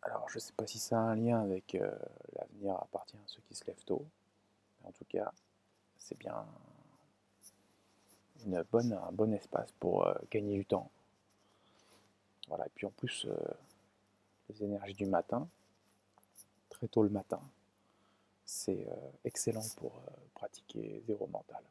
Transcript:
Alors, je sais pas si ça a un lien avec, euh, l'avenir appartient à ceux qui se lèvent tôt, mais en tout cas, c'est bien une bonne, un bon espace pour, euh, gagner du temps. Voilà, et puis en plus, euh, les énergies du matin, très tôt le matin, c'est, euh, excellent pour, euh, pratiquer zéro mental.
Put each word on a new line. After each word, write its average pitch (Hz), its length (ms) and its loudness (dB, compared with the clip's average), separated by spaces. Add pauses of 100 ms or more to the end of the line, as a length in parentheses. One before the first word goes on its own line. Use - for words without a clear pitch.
Alors, - 280 -4
je 117 100 -6
sais - 140 -10
pas 110 120 -2
si 110 140 -8
ça 117 180 2
a 110 60 6
un 113 120 4
lien 113 260 4
avec, 95 340 0
euh, 92 160 2 (420)
l'avenir 101 420 -4
appartient - 420 -6
à 101 100 -20
ceux - 140 -18
qui - 120 -20
se - 120 -12
lèvent - 180 -10
tôt, - 220 0 (760)
mais - 60 -16
en 95 60 -14
tout - 120 -16
cas, - 260 -2 (680)
c'est - 200 -12
bien - 280 -6 (2000)
une 90 260 2
bonne, 117 220 6
un 87 180 -4
bon 110 220 4
espace - 400 0
pour, 90 340 4
euh, 50 80 4 (160)
gagner 104 260 2
du 98 80 0
temps. - 240 2 (1600)
Voilà, - 180 -2
et - 80 -10
puis - 120 -6
en 98 60 -2
plus, - 340 -4
euh, 50 100 0 (1120)
les 107 140 -6
énergies 101 300 -2
du 101 120 0
matin, 92 420 2 (1200)
très - 180 -6
tôt 110 160 8
le 101 60 8
matin, 101 320 -2 (1040)
c'est, - 440 -2
euh, 135 220 -8 (140)
excellent 110 500 0
pour, - 220 -6
euh, - 140 -14 (220)
pratiquer 107 720 -8
zéro 104 220 0
mental. - 440 -8